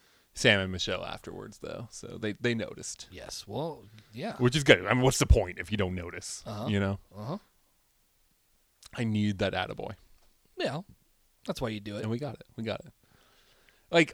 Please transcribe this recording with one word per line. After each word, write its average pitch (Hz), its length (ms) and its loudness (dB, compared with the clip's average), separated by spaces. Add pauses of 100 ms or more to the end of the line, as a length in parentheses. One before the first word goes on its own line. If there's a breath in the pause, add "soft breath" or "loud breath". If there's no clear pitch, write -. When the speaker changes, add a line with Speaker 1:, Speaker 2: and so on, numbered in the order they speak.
(340 soft breath)
Speaker 1:
Sam 107 260 4
and 95 120 -2
Michelle 90 320 -4
afterwards, - 540 -12
though, - 320 -10
so - 300 -14
they, 107 140 -2
they 120 200 0
noticed. - 560 -8
Speaker 2:
Yes. - 360 -14
Well, 139 380 -6 (280)
yeah. 160 260 -8
Speaker 1:
Which 123 180 4
is 143 80 0
good. 101 220 10
I 107 80 4
mean, 127 80 2
what's 131 160 4
the - 80 2
point 90 320 6
if 90 120 -8
you 107 60 -2
don't 92 180 0
notice? 90 520 -8
Speaker 2:
Uh-huh. 107 220 -8
Speaker 1:
You 101 120 2
know. 98 180 0 (180)
Speaker 2:
Uh-huh. 127 220 -8 (1600)
Speaker 1:
I 123 80 -2
need 104 340 2
that 98 140 0
attaboy. 92 400 -4 (640)
Speaker 2:
Yeah. 175 220 -2 (640)
That's - 140 -6
why 123 80 -2
you 107 120 -6
do 104 160 -10
it. - 60 -8
Speaker 1:
And 110 80 -4
we 120 80 -2
got 135 160 -8
it. - 100 -18 (120)
We 113 80 -6
got 110 160 -4
it. - 120 -20 (960 soft breath)
Like, 170 240 4